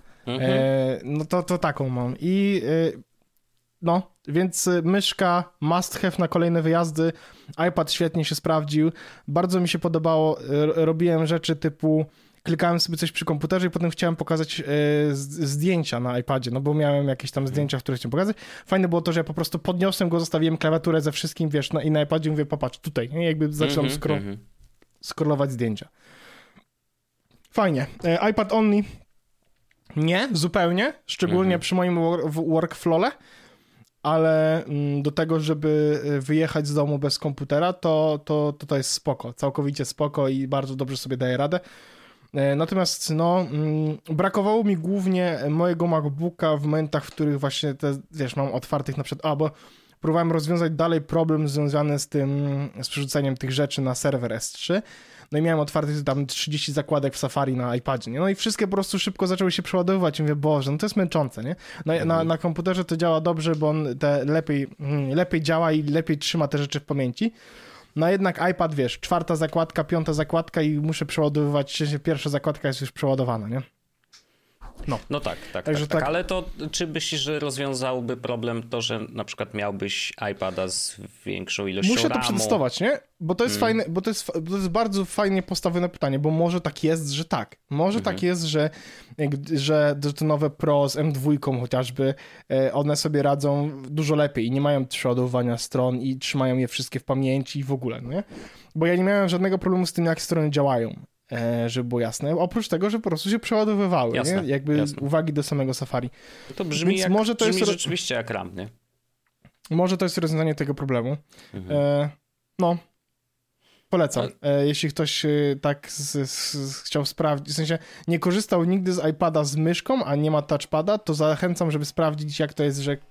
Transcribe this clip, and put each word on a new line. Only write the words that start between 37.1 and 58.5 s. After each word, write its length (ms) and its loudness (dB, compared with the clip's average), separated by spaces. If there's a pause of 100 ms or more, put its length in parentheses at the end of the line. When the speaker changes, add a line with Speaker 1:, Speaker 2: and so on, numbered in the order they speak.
Speaker 2:
komputera, 540 0
to, 520 2
to, 340 0
to, 80 -14
to 100 0
jest 140 -2
spoko. 420 -4
Całkowicie 520 -2
spoko 440 -2
i 200 -2
bardzo 280 -2
dobrze 200 -4
sobie 200 -6
daje 200 0
radę. 240 0 (720)
E, 220 2
natomiast, 540 0
no, 300 4
mm, 580 0 (120)
brakowało 540 2
mi 120 4
głównie 600 0 (120)
mojego 360 2
MacBooka 720 0
w 80 -2
momentach, 400 0
w 60 -16
których 300 0
właśnie 340 -2
te, 240 -2 (120)
wiesz, 260 -4
mam 160 -2
otwartych 440 -4
na 80 -4
przykład, 280 -6
a, 40 0
bo 140 0 (500)
próbowałem 320 2
rozwiązać 400 2
dalej 280 2
problem 480 2
związany 500 0
z 100 -6
tym, 400 0 (340)
z 60 -6
przerzuceniem 480 -2
tych 160 -6
rzeczy 300 -2
na 120 0
serwer 380 -2
S 200 -6
trzy. 300 -2 (500)
No 60 0
i 40 2
miałem 180 2
otwartych 440 -2
tam 220 0
trzydzieści 460 -4
zakładek 420 0
w 40 -12
Safari 380 0
na 200 -2
iPadzie, 340 -4
nie? 100 -4
No 80 2
i 60 2
wszystkie 320 -2